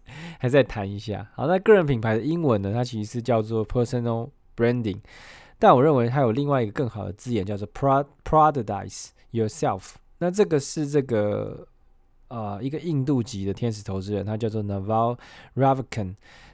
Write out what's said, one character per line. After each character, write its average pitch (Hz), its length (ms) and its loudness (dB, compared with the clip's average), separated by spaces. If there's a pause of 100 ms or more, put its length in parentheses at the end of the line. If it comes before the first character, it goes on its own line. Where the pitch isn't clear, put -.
(400)
还 127 80 -2
是 120 40 0
再 135 120 6
谈 101 260 -4
一 101 100 -8
下。 104 340 -8
好， 123 140 -4
那 180 120 2
个 214 140 6
人 185 140 6
品 131 120 2
牌 110 160 2
的 113 60 0
英 160 200 -2
文 117 200 2
呢， 98 100 -2
它 120 120 0
其 120 200 -6
实 104 80 -10
是 120 100 -6
叫 113 200 2
做 110 260 -2
personal 117 600 -2 (260)
branding， 117 440 0 (580)
但 202 180 8
我 123 80 6
认 151 120 4
为 120 120 4
它 131 140 0
有 120 100 4
另 143 160 0
外 139 140 2
一 113 60 0
个 101 40 -8
更 131 160 -2
好 107 160 -8
的 98 100 -8
字 120 200 -8
眼， 104 100 0
叫 101 140 -6
做 104 160 -8
pro-，productize 139 1300 0 (240)
yourself。 110 600 -2 (260)
那 175 120 0
这 202 120 4
个 165 160 2
是 143 300 -4
这 147 140 2
个， 104 640 -2 (600)
呃， 104 300 -8
一 131 120 -6
个 147 80 -8
印 147 260 -2
度 135 160 2
籍 98 240 -6
的 98 80 -2
天 117 180 -2
使 104 120 -10
投 95 180 -6
资 98 100 -6
人， 98 140 -2
他 107 100 -4
叫 110 140 -2
做 107 140 -4
Naval 107 520 -2 (400)
Ravikant， 123 600 0 (380)